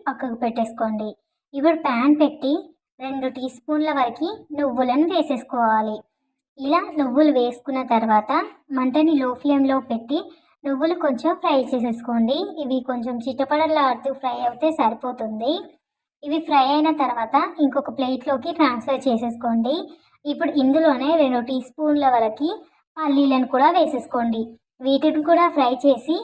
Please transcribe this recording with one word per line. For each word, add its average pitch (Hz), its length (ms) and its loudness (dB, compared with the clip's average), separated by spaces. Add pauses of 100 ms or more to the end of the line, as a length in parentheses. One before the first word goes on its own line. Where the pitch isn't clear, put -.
పక్కకు 247 360 -6
పెట్టేసుకోండి. 226 680 -4 (440)
ఇప్పుడు 311 320 2
ప్యాన్ 269 360 4
పెట్టి 269 300 0 (480)
రెండు 262 360 -6
టీ 254 200 -8
స్పూన్ల 302 340 -2 (100)
వరకు 247 280 -2 (320)
నువ్వులను 254 520 2
వేసేసుకోవాలి. 226 840 0 (640)
ఇలా 294 220 2 (180)
నువ్వులు 285 400 4
వేసుకున్న 254 420 -2 (120)
తర్వాత 220 380 2 (460)
మంటని 294 440 2
లో 254 120 -2
ఫ్లేమ్‌లో 269 440 2 (140)
పెట్టి 233 280 -4 (460)
నువ్వులు 294 400 0
కొంచెం 294 260 0 (120)
ఫ్రై 311 140 2 (140)
చేసేసుకోండి. 233 640 0 (260)
ఇవి 262 160 -2 (100)
కొంచెం 240 260 -4 (120)
చిటపటలాడుతూ 269 840 0
ఫ్రై 254 220 -6 (120)
అవుతే 311 320 0
సరిపోతుంది. 226 720 -2 (720)
ఇవి 302 260 -4
ఫ్రై 277 160 4 (100)
అయిన 311 160 2 (120)
తర్వాత 240 320 -2 (280)
ఇంకొక 269 340 0
ప్లేట్లోకి 269 600 -2
ట్రాన్స్‌ఫర్ 254 480 0
చేసేసుకోండి. 233 680 -2 (500)
ఇప్పుడు 294 260 -2 (120)
ఇందులోనే 277 460 2 (140)
రెండు 247 260 2
టీ 262 80 -2 (120)
స్పూన్ల 294 360 0 (120)
వరకు 226 320 0 (480)
పల్లీలను 269 580 2
కూడా 269 140 6 (100)
వేసేసుకోండి. 233 640 -2 (420)
వీటిని 302 460 2
కూడా 339 180 6
ఫ్రై 262 240 2 (140)
చేసి 277 360 2